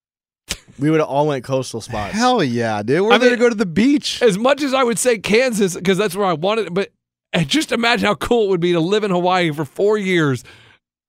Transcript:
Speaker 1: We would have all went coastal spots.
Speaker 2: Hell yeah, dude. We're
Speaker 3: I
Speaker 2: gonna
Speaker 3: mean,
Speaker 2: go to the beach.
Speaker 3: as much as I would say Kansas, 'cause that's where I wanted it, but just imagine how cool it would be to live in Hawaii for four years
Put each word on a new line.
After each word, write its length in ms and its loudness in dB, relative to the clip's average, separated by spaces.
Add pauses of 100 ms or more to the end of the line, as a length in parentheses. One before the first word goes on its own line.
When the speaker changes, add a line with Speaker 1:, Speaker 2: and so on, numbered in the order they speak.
(760)
Speaker 1:
We 120 0
would 100 2
have 80 0
all 200 0
went 180 -4
coastal 340 -4
spots. 360 -8
Speaker 2:
Hell 280 2
yeah, 400 -2
dude. 180 0
We're 120 4
Speaker 3:
I 40 4
Speaker 2:
gonna 140 2
Speaker 3:
mean, 80 -2
Speaker 2:
go 80 4
to 80 0
the 100 -2
beach. 560 0
Speaker 3:
as 160 2
much 240 0
as 120 -4
I 100 0
would 160 -2
say 200 0
Kansas, 640 0
'cause 160 2
that's 200 -2
where 100 0
I 60 0
wanted 340 -2
it, 60 -10
but 160 -4 (580)
just 260 -2
imagine 340 0
how 80 0
cool 300 0
it 40 0
would 120 0
be 100 2
to 80 2
live 240 0
in 80 -2
Hawaii 400 2
for 140 -4
four 320 0
years 480 0 (640)